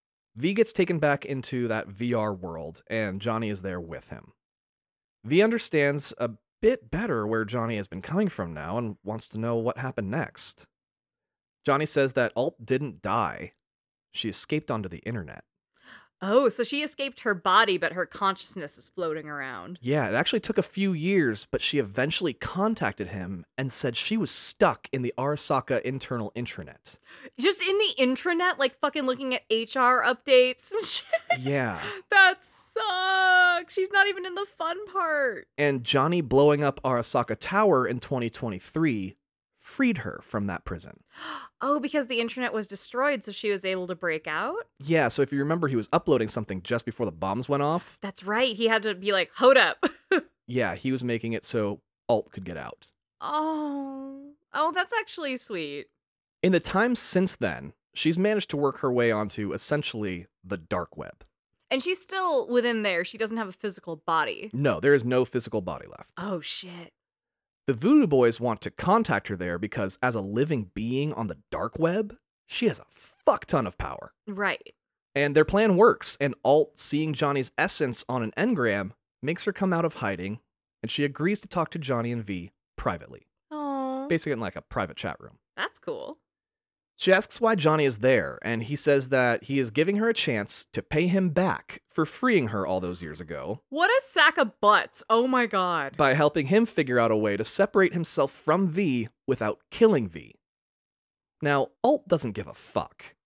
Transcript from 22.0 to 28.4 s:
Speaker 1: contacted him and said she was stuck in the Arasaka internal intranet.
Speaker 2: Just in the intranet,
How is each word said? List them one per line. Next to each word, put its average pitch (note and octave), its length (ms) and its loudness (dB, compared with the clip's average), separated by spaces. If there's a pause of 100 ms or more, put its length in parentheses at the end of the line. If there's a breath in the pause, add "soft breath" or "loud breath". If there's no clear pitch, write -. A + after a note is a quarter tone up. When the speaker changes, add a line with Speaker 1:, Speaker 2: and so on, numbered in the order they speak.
Speaker 1:
contacted E3+ 760 -2
him F#2 360 -8 (100)
and C3+ 160 -4
said - 240 -2
she - 220 -2
was F3 140 0
stuck - 600 0
in C3 120 -2
the A#2+ 120 -4
Arasaka C#3 680 0
internal B2 520 -4
intranet. - 640 -10 (420 loud breath)
Speaker 2:
Just F#4 220 2
in F#4+ 160 0
the G#4 220 0
intranet, E4 580 2